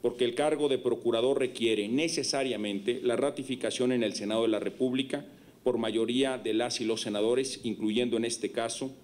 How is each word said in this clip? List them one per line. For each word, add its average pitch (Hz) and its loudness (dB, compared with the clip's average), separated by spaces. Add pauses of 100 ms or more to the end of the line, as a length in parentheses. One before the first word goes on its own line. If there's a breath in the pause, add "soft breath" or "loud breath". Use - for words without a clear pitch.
Porque 123 0
el 117 -2
cargo 147 2
de 131 2
procurador 117 2
requiere 113 0
necesariamente 123 0
la 120 2
ratificación 127 0
en 123 2
el 101 0
Senado 107 0
de 113 4
la 107 2
República 131 -2 (380 loud breath)
por 123 2
mayoría 117 0
de 107 -2
las 120 0
y 120 -4
los 110 0
senadores, 113 0
incluyendo 113 0
en 113 0
este - -4
caso 117 -4 (120)